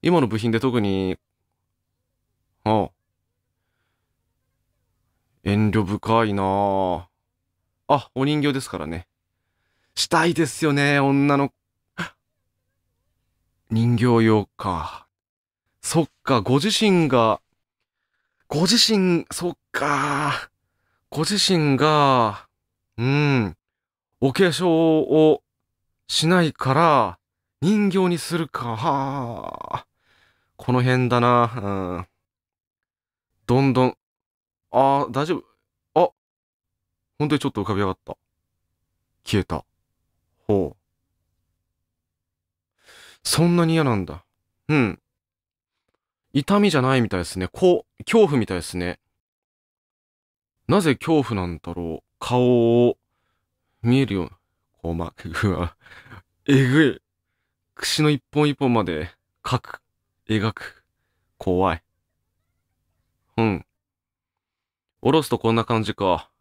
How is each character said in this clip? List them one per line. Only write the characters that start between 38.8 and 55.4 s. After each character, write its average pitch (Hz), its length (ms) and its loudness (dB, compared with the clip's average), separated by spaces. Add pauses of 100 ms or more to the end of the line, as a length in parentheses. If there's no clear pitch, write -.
消 101 180 0
え - 20 -2
た。 - 220 -8 (800)
ほ 95 300 -2
う。 - 20 -20 (2500)
そ 165 240 0
ん 175 80 2
な 170 100 2
に 165 80 0
嫌 160 100 0
な 123 120 0
ん 95 100 -2
だ。 78 180 -16 (440)
う 151 80 2
ん。 113 260 0 (1300)
痛 196 260 0
み 202 100 4
じ 151 80 0
ゃ 127 60 2
な 131 120 2
い 127 60 4
み 110 80 -2
た 95 80 -4
い 90 40 -2
で - 20 -4
す - 160 -8
ね。 92 80 -4
こ - 400 2 (120)
う、 - 40 -16
恐 220 240 4
怖 143 100 0
み 107 80 0
た 98 80 -6
い 90 40 -4
で 85 40 -6
す - 160 -10
ね。 87 220 -6 (1700)
な 185 140 2
ぜ 156 140 2
恐 156 280 0
怖 110 180 -6
な 87 60 -6
ん 85 100 -10
だ 85 160 -14
ろ 82 300 -8
う。 - 0 - (160)
顔 120 680 2
を - 120 -2 (840)
見 120 200 2
え 135 40 0
る 101 80 -6
よ 90 120 -4
う、 - 60 -16 (520)
こ 85 80 -6
う、 - 20 -4
ま、 85 240 -8
<laughs> - 260 -10